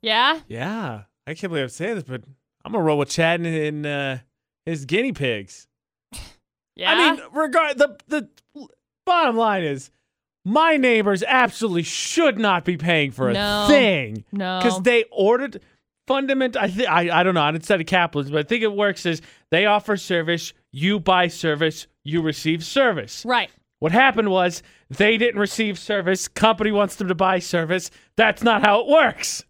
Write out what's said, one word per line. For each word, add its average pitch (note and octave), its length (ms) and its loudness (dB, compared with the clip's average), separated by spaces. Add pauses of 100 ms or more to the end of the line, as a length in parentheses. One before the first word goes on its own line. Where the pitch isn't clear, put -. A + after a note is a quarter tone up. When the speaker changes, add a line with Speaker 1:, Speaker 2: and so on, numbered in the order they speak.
Speaker 1:
Yeah? B3 460 2
Speaker 2:
Yeah. C3 540 -8 (240)
I D3+ 80 -10
can't F3+ 160 -8
believe D3 140 -2
I'm B2+ 40 -8
saying F#3 280 -8
this, E3 80 -10
but B2+ 180 -12 (420)
I'm - 80 -12
gonna G#3 120 0
roll D3+ 140 2
with C#3+ 120 -2
Chad E3+ 300 0
and, E3+ 60 -4
and, D3+ 400 -4
uh, C#3 300 -4 (500)
his D#3 180 -6
guinea G#3+ 280 0
pigs. A2+ 540 -6 (1080)
Speaker 1:
Yeah? F#3+ 160 0
Speaker 2:
I D4+ 200 4
mean, - 80 -4 (120)
regard, D4+ 460 0
the, C#4+ 180 2 (120)
the D4 200 -4 (760)
bottom E4 320 2
line G#3+ 280 0
is C#3 260 -6 (540)
my D#4 320 4
neighbors A3 500 2
absolutely A3+ 580 2
should C#4 540 0
not G3 260 2
be F#3 120 -2
paying D#3 340 2
for B2+ 200 -2
a - 20 0
Speaker 1:
No. G#3 360 0
Speaker 2:
thing. G3+ 640 4
Speaker 1:
No. F#3 300 -4
Speaker 2:
'Cause F#3 200 0
they A#3 300 4
ordered A3+ 480 0 (480)
fundament-, C4 480 0
I G#3+ 100 -2
thi-, G#3+ 200 -2
I, E3+ 340 2
I - 20 4
don't F#3 120 2
know, D#3+ 80 2
I D3 100 0
didn't D#3+ 120 -6
study F3+ 200 0
capitalism, D#3+ 480 0
but D3+ 120 0
I D3 40 -20
think A3+ 160 -2
it G#3+ 80 -2
works G3+ 340 -2
is D#3+ 160 -4 (280)
they F3+ 160 2
offer G#3 300 2
service, E3+ 560 -4 (200)
you F3+ 260 -2
buy F3+ 300 2
service, D#3+ 580 -2 (160)
you D#3 200 -2
receive D#3+ 420 -4
service. G#3 600 -2
Speaker 1:
Right. A3+ 260 -2 (280)
Speaker 2:
What D#3+ 140 -2
happened A3+ 400 4
was F3+ 320 0 (260)
they G#3 260 2
didn't A3 240 0
receive G#3 380 -2
service, F#3+ 480 -2
company G#3+ 460 0
wants G3+ 240 0
them G3+ 100 -6
to F3+ 80 -2
buy F#3 240 0
service. F3 540 -4 (240)
That's G#3+ 260 2
not A3 220 2
how G#3+ 160 4
it C#4+ 80 -6
works. - 600 2